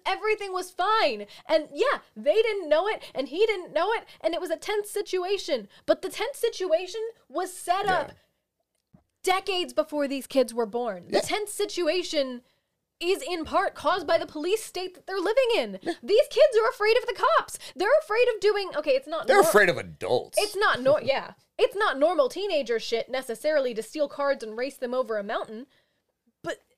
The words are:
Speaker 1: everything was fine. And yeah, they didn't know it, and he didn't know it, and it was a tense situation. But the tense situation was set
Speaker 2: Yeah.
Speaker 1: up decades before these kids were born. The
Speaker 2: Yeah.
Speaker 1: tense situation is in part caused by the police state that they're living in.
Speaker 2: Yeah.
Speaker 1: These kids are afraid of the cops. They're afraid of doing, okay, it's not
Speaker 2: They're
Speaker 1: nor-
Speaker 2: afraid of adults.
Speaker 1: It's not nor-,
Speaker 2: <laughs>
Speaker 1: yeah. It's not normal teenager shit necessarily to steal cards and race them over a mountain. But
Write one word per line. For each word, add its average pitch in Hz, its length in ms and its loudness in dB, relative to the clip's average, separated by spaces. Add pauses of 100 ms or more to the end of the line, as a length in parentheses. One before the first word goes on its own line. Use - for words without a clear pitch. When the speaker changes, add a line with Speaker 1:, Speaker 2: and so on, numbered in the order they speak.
Speaker 1:
everything 403 440 -2
was 370 200 -6
fine. 349 560 0 (200)
And 311 280 2
yeah, 453 240 0 (180)
they 294 240 2
didn't 403 300 -2
know 339 180 4
it, - 140 -4 (120)
and 285 140 -4
he 349 160 2
didn't 359 300 -2
know 359 180 2
it, 453 120 -2 (180)
and 330 100 0
it 330 80 -4
was 349 80 -6
a 320 80 -2
tense 415 320 -4
situation. 359 800 -4 (160)
But - 160 2
the 381 80 -8
tense 453 300 -6
situation 370 640 -2 (260)
was 330 240 -4
set 381 320 -2
Speaker 2:
Yeah. 370 140 2
Speaker 1:
up - 140 -6 (1120)
decades 359 500 0
before 294 360 -2
these 269 180 -6
kids 247 280 0
were 233 120 0
born. 202 420 -6
The 392 100 2
Speaker 2:
Yeah. - 20 6
Speaker 1:
tense 403 320 -4
situation 320 880 -2 (580)
is 339 220 0
in 339 220 -6
part 349 300 0
caused 339 320 -2
by 330 100 2
the 320 100 0
police 349 360 -2
state 370 320 -10
that - 140 -20
they're 381 100 -4
living 453 380 2
in. 208 260 -4
Speaker 2:
Yeah. 339 120 -4 (100)
Speaker 1:
These 415 240 4
kids 523 280 6
are 453 120 4
afraid 440 300 2
of 453 80 -2
the 453 80 -4
cops. - 440 2 (160)
They're 427 260 4
afraid 494 280 2
of 453 120 -2
doing, 392 360 2
okay, 302 180 0
it's 269 140 -2
not 320 180 -4
Speaker 2:
They're 403 120 6
Speaker 1:
nor- 392 100 8
Speaker 2:
afraid 202 200 8
of 120 80 0
adults. 98 640 -2
Speaker 1:
It's 415 140 -2
not 359 260 2
nor-, 269 200 4
Speaker 2:
<laughs> - 20 -12
Speaker 1:
yeah. 233 300 -2 (260)
It's 494 160 2
not 381 240 0
normal 302 300 4
teenager 294 500 -2
shit 226 300 -4
necessarily 254 640 -2
to 214 80 -6
steal 294 260 -4
cards 277 360 -2
and 220 120 -12
race 262 200 -6
them 247 180 -6
over 226 240 -2
a 202 60 -6
mountain. 226 420 -8 (800)
But 320 140 -6 (200)